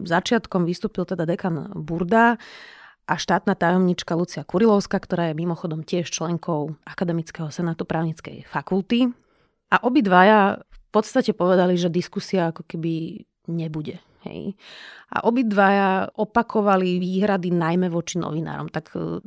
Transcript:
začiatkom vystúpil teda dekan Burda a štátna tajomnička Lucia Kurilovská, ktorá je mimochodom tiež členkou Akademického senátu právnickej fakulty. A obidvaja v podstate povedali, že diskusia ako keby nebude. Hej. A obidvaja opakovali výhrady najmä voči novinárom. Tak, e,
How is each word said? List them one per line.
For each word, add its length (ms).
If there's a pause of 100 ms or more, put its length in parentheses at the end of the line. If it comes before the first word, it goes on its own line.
začiatkom 640
vystúpil 400
teda 160
dekan 480
Burda 640 (720)
a 80
štátna 400
tajomnička 560
Lucia 320
Kurilovská, 560
ktorá 320
je 80
mimochodom 400
tiež 320
členkou 720
Akademického 640
senátu 400
právnickej 560
fakulty. 640 (640)
A 160
obidvaja 720 (300)
v 80
podstate 340
povedali, 460
že 80
diskusia 640
ako 160
keby 580 (220)
nebude. 560 (180)
Hej. 320 (560)
A 160
obidvaja 880
opakovali 880
výhrady 480
najmä 400
voči 320
novinárom. 480
Tak, 240
e, 240 (100)